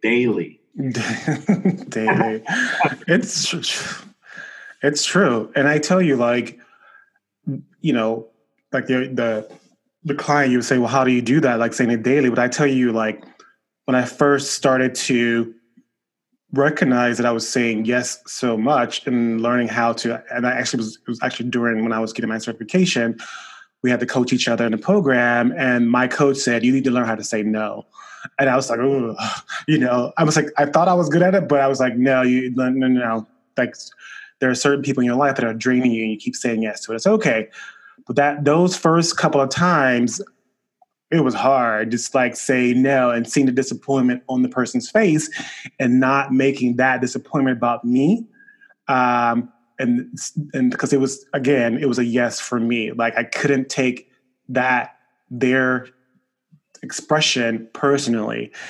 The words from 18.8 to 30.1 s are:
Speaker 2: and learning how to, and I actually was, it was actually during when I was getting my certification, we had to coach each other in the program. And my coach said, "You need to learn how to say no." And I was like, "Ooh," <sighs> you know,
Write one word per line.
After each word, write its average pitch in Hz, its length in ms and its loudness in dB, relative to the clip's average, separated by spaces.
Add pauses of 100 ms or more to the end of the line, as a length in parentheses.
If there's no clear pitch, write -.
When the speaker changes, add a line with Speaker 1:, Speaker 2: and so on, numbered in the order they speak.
Speaker 2:
and 117 340 0
learning 120 280 0
how 117 260 0
to, 117 280 -6 (120)
and 120 120 -2
I 123 60 0
actually 123 260 -4
was, 110 180 -6
it - 120 -16
was 120 140 -6
actually 123 280 -6
during 117 320 0
when 117 100 -2
I 110 80 -2
was 113 120 -4
getting 117 160 -6
my 110 100 -4
certification, 117 800 -2 (640)
we 123 80 2
had 120 100 0
to 123 60 -2
coach 123 260 0
each 127 160 0
other 117 180 0
in 110 60 -2
the 113 60 -2
program. 123 800 2
And 120 340 2
my 123 180 2
coach 139 300 2
said, 117 260 0
"You 127 80 4
need 131 120 2
to 131 60 0
learn 123 160 0
how 113 100 -2
to 107 80 -10
say 107 180 -2
no." 107 440 -4 (520)
And 139 120 2
I 123 60 2
was 135 140 0
like, 117 100 -2
"Ooh," 131 340 0 (280)
<sighs> - 260 -8
you 156 100 4
know, 123 400 0